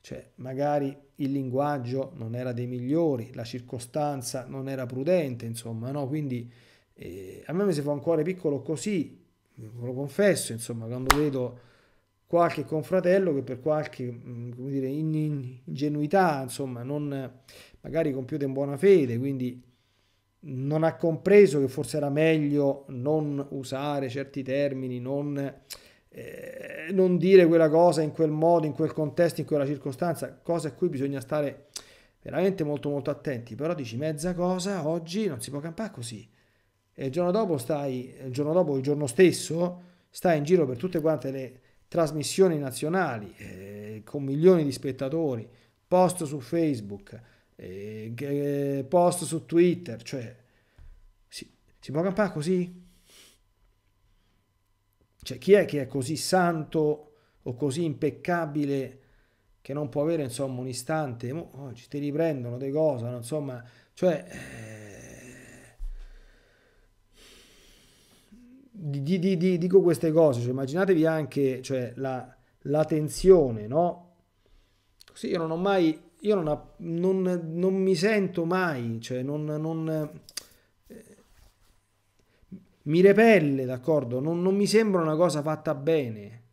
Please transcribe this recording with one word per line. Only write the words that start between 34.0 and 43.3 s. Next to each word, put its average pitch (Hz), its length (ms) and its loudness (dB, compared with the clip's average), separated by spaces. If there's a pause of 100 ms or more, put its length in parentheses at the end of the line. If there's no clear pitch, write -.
cosa 180 520 -2
oggi 170 400 -2
non 135 140 -4
si - 100 -10
può 143 100 -8
campare 165 300 -8
così. 117 380 -14 (680)
E 135 120 -8
il 135 40 -4
giorno 175 200 0
dopo 190 260 2
stai, 135 580 -4 (100)
il 131 80 -8
giorno 147 200 -2
dopo, 165 240 2
il 135 60 -2
giorno 147 240 0
stesso, 175 760 2 (280)
stai 170 280 2
in 147 60 -2
giro 165 220 4
per 127 100 -4
tutte 180 240 -4
quante 151 300 0
le 131 300 -10 (280)
trasmissioni 160 720 2
nazionali, 139 800 -4